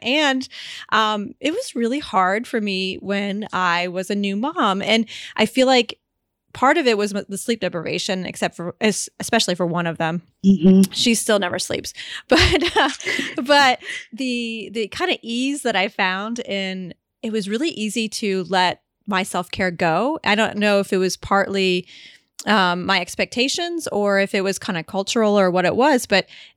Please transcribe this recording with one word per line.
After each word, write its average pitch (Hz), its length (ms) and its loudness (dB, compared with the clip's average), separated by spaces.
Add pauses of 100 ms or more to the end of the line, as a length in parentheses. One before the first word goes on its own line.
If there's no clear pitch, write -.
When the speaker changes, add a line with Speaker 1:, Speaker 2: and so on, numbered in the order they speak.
Speaker 1:
And, 262 440 2 (440)
um, 214 500 0
it 311 120 0
was 480 220 -6
really 233 240 0
hard 202 480 0
for 233 140 -4
me 190 360 -4
when 202 560 -4
I 180 360 0
was 180 220 -6
a 208 40 0
new 202 220 -2
mom. 226 460 0
And 220 240 2 (300)
I 220 100 4
feel 254 200 2
like 254 320 2 (540)
part 285 260 4
of 285 80 2
it 226 120 4
was 202 160 -2
m-, 202 140 -4
the 196 100 -10
sleep 233 220 -4
deprivation, 175 640 -4
except 180 320 -6
for, 170 240 -8
es-, - 280 0 (100)
especially 185 360 -2
for 175 120 -2
one 175 200 -2
of 165 120 -4
them. 165 240 -2 (220)
Speaker 2:
Mm-hmm. 190 480 6
Speaker 1:
She 233 220 0
still 214 240 2
never 180 200 -2
sleeps. - 340 -6 (180)
<laughs> - 180 -14
But, 339 480 4
uh, 285 140 4 (520)
but 277 380 4 (320)
the, 233 600 -4
the 214 160 -2
kind 359 220 -2
of - 120 0
ease 254 400 -4
that 226 140 0
I 190 120 2
found 202 520 -2
in, 190 520 -6 (300)
it 226 100 -6
was 208 160 -2
really 247 220 -2
easy 214 380 -4
to 190 360 -2
let 180 380 0 (240)
my 190 160 0
self-care 185 480 -4
go. 180 540 0
I 202 100 2
don't 214 220 0
know 208 240 4
if 196 120 -2
it 196 40 2
was 185 200 0
partly, 190 720 0 (580)
um, 180 400 2
my 190 160 2
expectations 277 880 -4
or 202 320 2
if 196 140 0
it 196 80 0
was 190 160 -2
kinda 175 260 -4
cultural 208 540 0
or 185 120 4
what 180 140 2
it 175 100 2
was, 269 320 4
but 190 200 2 (300)